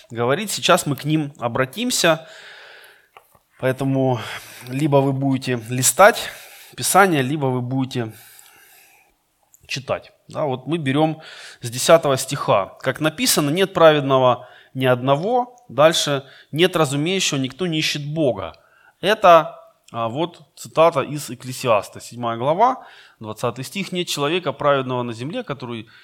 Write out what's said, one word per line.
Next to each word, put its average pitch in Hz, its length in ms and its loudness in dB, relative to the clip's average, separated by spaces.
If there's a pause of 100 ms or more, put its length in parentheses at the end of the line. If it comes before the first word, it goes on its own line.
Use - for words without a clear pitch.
говорит. 131 420 -2
Сейчас - 340 -2
мы 143 100 -2
к - 80 -14
ним 147 340 -2
обратимся. 156 920 -2 (1300)
Поэтому 131 640 0 (480)
либо 143 280 2
вы 139 140 2
будете 131 560 -2
листать 131 640 4 (480)
Писание, 170 460 4
либо 139 240 -2
вы 127 140 0
будете 123 520 -4 (1500)
читать. - 480 -8 (160)
Да, 151 160 -6
вот 131 220 -6
мы 160 100 -4
берём 151 440 0 (380)
с 123 100 -10
десятого 143 460 4
стиха. 127 640 -2
«Как 131 220 -4
написано, 160 480 0
нет 190 240 0
праведного 139 720 4 (280)
ни 131 100 -2
одного». 147 720 0 (140)
Дальше: 147 540 2 (280)
«Нет 175 240 2
разумеющего, 156 640 0
никто 131 260 -6
не 160 140 -2
ищет 151 260 -4
Бога». 123 480 -2 (480)
Это, 175 580 6 (320)
а, 117 160 -4
вот 151 340 -6 (140)
цитата 160 460 2
из 143 300 -8
Экклесиаста, 123 680 -2
седьмая 117 380 -6
глава, 185 480 0 (340)
двадцатый 117 440 -6
стих. - 280 -8
«Нет 180 160 -4
человека 147 460 -2
праведного 135 480 0
на 120 120 -6
земле, 151 300 -8
который 120 440 -10 (160)